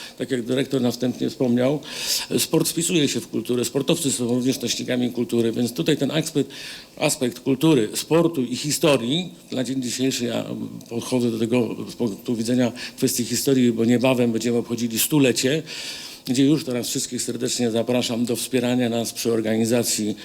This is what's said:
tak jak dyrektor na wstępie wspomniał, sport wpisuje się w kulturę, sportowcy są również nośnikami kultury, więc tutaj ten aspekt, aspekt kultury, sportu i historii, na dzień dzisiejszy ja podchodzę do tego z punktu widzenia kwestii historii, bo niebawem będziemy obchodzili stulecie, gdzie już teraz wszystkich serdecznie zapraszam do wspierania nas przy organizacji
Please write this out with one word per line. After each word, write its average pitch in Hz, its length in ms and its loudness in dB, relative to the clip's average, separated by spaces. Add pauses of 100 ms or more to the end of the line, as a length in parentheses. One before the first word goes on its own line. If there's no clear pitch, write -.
(180)
tak 123 140 -6
jak 123 120 0
dyrektor 127 380 0
na 120 100 2
wstępie 127 380 -2
wspomniał, 127 500 2 (580)
sport 160 320 2
wpisuje 165 380 2
się 123 120 -2
w 110 80 -6
kulturę, 120 380 -2
sportowcy 139 460 0
są 120 160 -2
również 123 340 0
nośnikami 120 500 -2
kultury, 117 400 0
więc 117 220 0
tutaj 160 240 0
ten 135 140 0
aspekt, 147 380 -2 (480)
aspekt 123 420 -2
kultury, 135 540 4
sportu 165 480 2
i 120 140 -2
historii, 147 760 0 (220)
na 127 120 -2
dzień 131 180 -2
dzisiejszy 123 440 -2
ja 113 200 -2 (440)
podchodzę 120 420 0
do 110 80 -2
tego 113 360 0 (140)
z - 60 -12
punktu 120 400 -2
widzenia 117 360 2 (260)
kwestii 123 280 0
historii, 123 460 2
bo 113 140 0
niebawem 120 460 4
będziemy 117 260 0
obchodzili 113 420 -2
stulecie, 135 640 2 (640)
gdzie 131 180 4
już 151 180 4
teraz 120 240 -4
wszystkich 123 340 -4
serdecznie 120 500 -2
zapraszam 117 540 0
do 117 100 0
wspierania 123 540 0
nas 117 240 -2
przy 117 200 0
organizacji 110 920 2